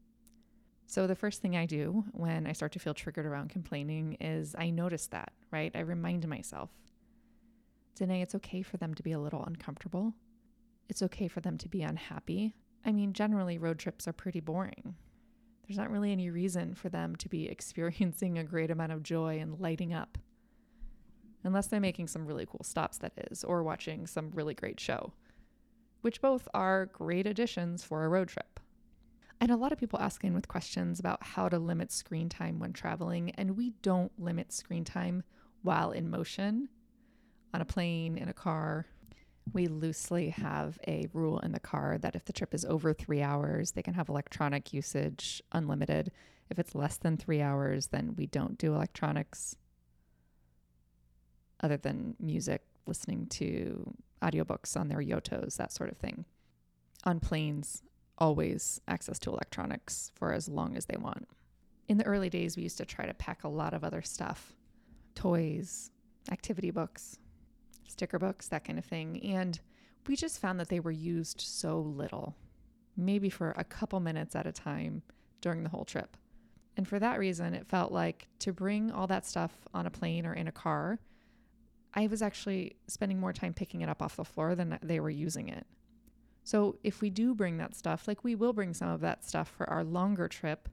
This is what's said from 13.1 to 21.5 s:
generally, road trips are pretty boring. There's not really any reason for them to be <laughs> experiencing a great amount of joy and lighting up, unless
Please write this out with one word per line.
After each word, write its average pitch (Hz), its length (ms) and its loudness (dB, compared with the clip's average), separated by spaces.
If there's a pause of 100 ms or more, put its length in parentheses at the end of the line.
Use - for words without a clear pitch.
generally, 196 460 4
road 165 220 2
trips - 260 -6
are 170 60 0
pretty - 260 -4
boring. 165 560 -4 (720)
There's 202 100 -4
not 202 140 0
really 208 220 2
any 180 180 2
reason 175 460 0
for - 120 -6
them 170 280 -2
to 175 120 -8
be 160 200 -2
<laughs> - 0 -
experiencing 170 920 0
a 165 60 0
great 160 260 2
amount 160 220 0
of 156 100 -4
joy 160 380 0
and 156 180 -4
lighting 170 340 0
up, - 260 -4 (1200)
unless 190 240 2